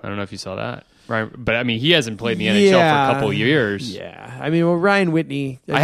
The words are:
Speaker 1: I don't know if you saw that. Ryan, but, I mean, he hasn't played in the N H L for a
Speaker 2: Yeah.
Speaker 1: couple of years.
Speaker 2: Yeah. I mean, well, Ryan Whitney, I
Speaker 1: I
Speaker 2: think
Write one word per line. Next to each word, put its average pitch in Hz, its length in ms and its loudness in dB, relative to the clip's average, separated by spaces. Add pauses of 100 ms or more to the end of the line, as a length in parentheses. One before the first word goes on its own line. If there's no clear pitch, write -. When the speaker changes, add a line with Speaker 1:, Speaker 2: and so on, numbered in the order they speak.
Speaker 1:
I - 60 -12
don't 101 80 -8
know 101 60 -4
if 98 100 -10
you 98 60 -12
saw 95 180 -10
that. 113 300 -10 (220)
Ryan, 110 300 -4
but, 113 160 -2
I 120 80 0
mean, 117 160 -2
he 147 140 2
hasn't 117 260 0
played 117 140 -2
in - 80 -4
the 107 80 0
N 110 80 4
H 196 160 6
L 185 80 6
for 170 40 6
a 160 40 4
Speaker 2:
Yeah. 139 240 4
Speaker 1:
couple 135 160 0
of 101 60 -2
years. 107 600 0
Speaker 2:
Yeah. 98 460 -16
I 143 100 -4
mean, 170 160 2
well, 175 100 2
Ryan 196 360 2
Whitney, 139 560 -4
I - 40 -6
Speaker 1:
I - 40 2
Speaker 2:
think - 80 2